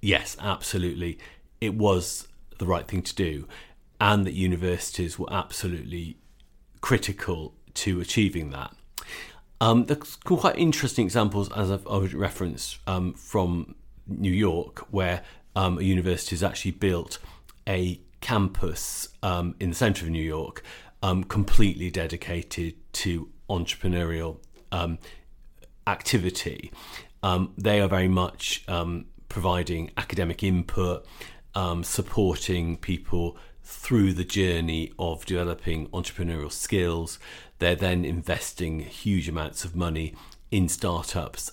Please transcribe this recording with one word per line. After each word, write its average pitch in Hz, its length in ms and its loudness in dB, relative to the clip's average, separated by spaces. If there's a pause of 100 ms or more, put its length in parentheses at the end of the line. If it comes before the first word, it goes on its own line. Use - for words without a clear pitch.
yes, - 400 0
absolutely, 87 800 -2 (420)
it 104 140 0
was 98 540 2 (300)
the 90 80 -2
right 87 200 0
thing 92 160 -2
to - 120 -6
do, 78 340 -2 (520)
and 104 260 6
that - 80 -4
universities 90 840 0
were - 140 -4
absolutely 85 840 -6 (640)
critical 92 720 -2 (200)
to 90 260 0
achieving 85 500 0
that. 67 240 -10 (840)
Um, 117 260 8
there's - 400 -4
some 180 120 6
quite - 200 4
interesting 147 460 4
examples, 101 480 2
as 95 180 0
I've 98 160 -2
already 98 300 0
referenced, 90 720 -4
um, 90 280 0
from 90 600 -2 (300)
New 98 260 0
York, 90 480 0 (120)
where, 92 300 0 (320)
um, 92 240 2
a 80 40 -2
university 92 520 2
has 82 80 -2
actually 98 300 -2
built 90 460 0 (500)
a 92 320 -2 (200)
campus, - 880 0 (140)
um, 87 380 -2
in 90 100 -2
the 82 60 -4
centre 101 280 2
of 80 60 -2
New 80 120 0
York, 78 400 -6 (400)
um, 92 200 2
completely 98 680 8
dedicated 85 840 -4 (180)
to 85 360 -2 (200)
entrepreneurial, 85 920 0 (340)
um, 85 260 -2 (880)
activity. - 840 0 (500)
Um, 92 340 2
they 104 240 4
are 98 80 4
very 92 200 4
much, - 600 0
um, 87 380 -2 (220)
providing 87 680 0
academic - 460 -2
input, 90 640 0 (480)
um, 87 300 -2
supporting 87 920 0
people 87 600 0 (260)
through 101 500 4
the 90 120 0
journey 82 720 0
of 82 260 -4
developing 85 640 -2
entrepreneurial 85 640 -4
skills. 85 680 0 (400)
They're 87 180 2
then 90 280 2
investing 80 760 -4
huge 85 480 0
amounts 78 360 -6
of 85 120 -8
money 80 380 -2 (360)
in 95 180 2
startups - 840 -4